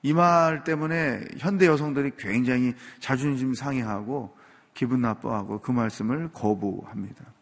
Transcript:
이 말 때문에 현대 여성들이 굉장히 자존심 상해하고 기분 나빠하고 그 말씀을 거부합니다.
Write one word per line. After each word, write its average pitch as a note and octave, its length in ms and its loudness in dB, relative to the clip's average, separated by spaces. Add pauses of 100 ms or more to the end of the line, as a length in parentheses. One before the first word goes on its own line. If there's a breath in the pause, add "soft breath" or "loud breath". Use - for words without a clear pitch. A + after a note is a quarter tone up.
이 C#3+ 100 2
말 E3 520 4
때문에 D#3 600 -2 (140)
현대 F#3 280 4
여성들이 C#3+ 520 2
굉장히 B2 560 2 (260 loud breath)
자존심 C3 540 0
상해하고 A#2+ 840 -6 (360 soft breath)
기분 B2+ 300 0
나빠하고 G#2+ 580 -2
그 - 120 -4
말씀을 A#2+ 600 0
거부합니다. G2+ 920 -4 (180)